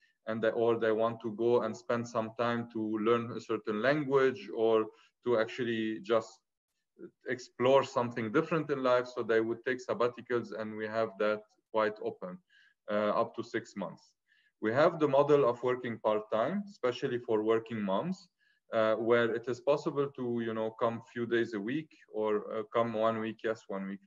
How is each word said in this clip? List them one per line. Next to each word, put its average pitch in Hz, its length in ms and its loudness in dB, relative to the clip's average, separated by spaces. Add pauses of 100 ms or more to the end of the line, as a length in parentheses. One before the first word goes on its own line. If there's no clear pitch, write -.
(260)
and 110 160 -4
they, 110 80 4
or 117 280 2
they 110 140 2
want 113 300 0
to 113 100 -6
go 120 300 2
and 110 120 -4
spend 117 320 -2
some 113 320 -4
time 117 320 -2
to 110 280 -4
learn 113 340 2
a - 80 -8
certain 107 400 -4
language 135 720 2
or 110 300 4 (400)
to 120 140 2
actually 113 640 -2
just 110 400 -2 (920)
explore 127 520 2
something 120 480 -4
different 156 380 0
in 139 140 -4
life. 123 240 2
So 123 160 -8
they 110 180 2
would 117 240 -4
take 131 180 -2
sabbaticals, 117 680 -2
and 107 240 -8
we 107 100 -6
have 110 320 -2
that 107 220 2 (320)
quite 107 300 2
open, 98 340 -8 (540)
uh, 104 220 2 (100)
up 110 140 -4
to 117 60 -6
six - 320 -8
months. 87 380 -10 (480)
We 110 140 0
have 160 260 4
the 151 80 4
model 143 400 6
of 120 140 -2
working 123 360 -2
part-time, 113 680 0
especially 123 520 -2
for 110 220 2
working 113 380 0
moms, 107 480 -2 (460)
uh, 110 220 2
where 117 380 4
it 117 140 -4
is 120 120 -4
possible 143 540 0
to, 120 300 -4
you 113 80 -2
know, 110 260 -2
come 117 220 0 (100)
few 117 140 -4
days 117 300 0
a 101 60 -2
week 143 280 -4 (240)
or, 107 420 -2
uh, 110 80 -4 (120)
come 117 180 2
one 110 260 0
week, 110 240 -6
yes, 110 260 -4
one 98 180 -6
week, 98 200 -10